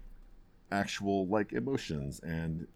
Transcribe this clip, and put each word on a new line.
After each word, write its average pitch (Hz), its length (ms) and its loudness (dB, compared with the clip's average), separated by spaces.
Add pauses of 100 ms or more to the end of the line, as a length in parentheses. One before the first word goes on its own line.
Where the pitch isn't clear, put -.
(720)
actual, 98 560 2
like, 104 260 2
emotions 117 640 0
and 80 560 -2